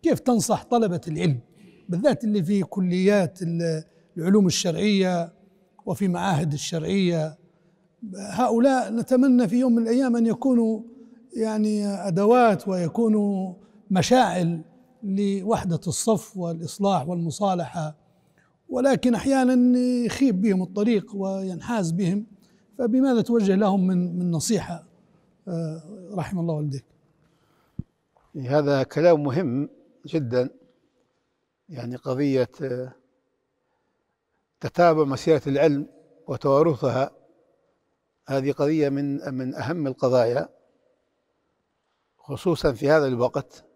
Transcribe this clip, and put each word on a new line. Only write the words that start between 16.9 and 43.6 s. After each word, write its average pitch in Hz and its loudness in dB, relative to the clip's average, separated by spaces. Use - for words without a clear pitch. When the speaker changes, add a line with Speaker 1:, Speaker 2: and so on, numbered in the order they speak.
Speaker 1:
والمصالحة، 170 -4
ولكن 254 2
أحيانًا 247 4
يخيب 247 0
بهم 190 2
الطريق 208 -2
وينحاز 190 -4
بهم، 196 -2
فبماذا 254 2
توجه 202 2
لهم 190 2
من، 180 0
من 180 -2
نصيحة؟ 170 -2
آه، 165 -6
رحم 180 -6
الله 170 -2
والديك. 147 -6
Speaker 2:
هذا 139 0
كلام 156 2
مهم 143 -2
جدًا، 131 -2
يعني 123 -12
قضية، 135 0
آه، 127 -8
تتابع 156 4
مسيرة 139 0
العلم 143 2
وتوارثها، 139 0
هذه 139 -2
قضية 147 0
من، 139 -4
من 131 -6
أهم 143 -4
القضايا، 127 0
خصوصًا 147 -2
في 131 -2
هذا 151 4
الوقت 127 -2